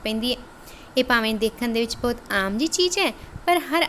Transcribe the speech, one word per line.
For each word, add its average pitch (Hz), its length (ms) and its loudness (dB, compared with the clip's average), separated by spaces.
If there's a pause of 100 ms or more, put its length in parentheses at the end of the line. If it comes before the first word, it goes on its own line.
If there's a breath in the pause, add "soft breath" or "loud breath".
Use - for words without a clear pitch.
ਪੈਂਦੀ 220 280 0
ਹੈ। 240 60 -2 (600 loud breath)
ਇਹ 254 60 4
ਭਾਵੇਂ 226 320 2
ਦੇਖਣ 220 320 -2
ਦੇ 233 120 0
ਵਿੱਚ 233 180 -2
ਬਹੁਤ 240 180 -2 (160)
ਆਮ 202 260 0
ਜਿਹੀ 302 100 2
ਚੀਜ਼ 359 320 0
ਹੈ, 302 120 2 (340 loud breath)
ਪਰ 349 120 6
ਹਰ 302 320 0